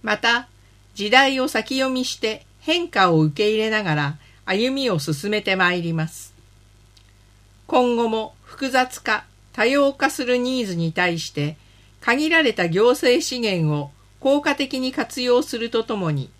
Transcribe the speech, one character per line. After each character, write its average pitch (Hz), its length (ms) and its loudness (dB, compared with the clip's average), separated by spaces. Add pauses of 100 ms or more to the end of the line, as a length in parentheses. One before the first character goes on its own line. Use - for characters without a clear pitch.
ま 214 160 -2
た、 233 300 0 (480)
時 202 160 -2
代 269 280 6
を 254 80 0
先 240 300 -4
読 262 160 0
み 254 120 -2
し - 100 -6
て 220 300 -6 (140)
変 339 280 -2
化 190 240 2
を 160 80 4
受 151 160 2
け 208 140 2
入 214 80 2
れ 220 120 0
な 214 140 0
が 160 120 0
ら 147 220 -2 (280)
歩 226 300 0
み 269 140 -2
を 175 100 0
進 151 300 -4
め 208 120 0
て 190 140 0
ま 180 180 2
い 180 80 -2
り 170 120 -4
ま 160 140 -2
す。 - 260 -16 (1300)
今 247 280 2
後 233 140 0
も 220 240 -6 (100)
複 - 260 -6
雑 254 320 0
化、 214 240 -2 (280)
多 220 120 0
様 277 280 2
化 269 160 0
す 277 160 -4
る 247 120 2
ニ 254 260 -2
ー - 20 -2
ズ 190 100 -6
に 165 180 -2
対 175 260 0
し - 120 -10
て、 147 260 -6 (440)
限 285 280 0
ら 330 140 4
れ 233 100 2
た 180 140 0
行 190 220 4
政 294 320 2
資 254 180 -6
源 175 340 0
を 143 180 -6 (280)
効 277 220 2
果 285 140 0
的 269 240 -4
に 254 120 -2
活 262 300 -6
用 247 200 4
す - 160 -6
る 185 120 -4
と - 140 -2
と 233 120 -6
も 180 160 -2
に 135 180 -4 (100)